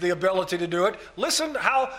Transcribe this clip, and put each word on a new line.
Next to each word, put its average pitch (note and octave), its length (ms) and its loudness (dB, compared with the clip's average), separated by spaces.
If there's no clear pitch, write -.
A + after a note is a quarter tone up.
the F3 100 0
ability F3+ 480 0
to E3+ 80 -2
do F3 200 2
it. A3 120 -2
Listen D4+ 400 -2
how, C4 420 2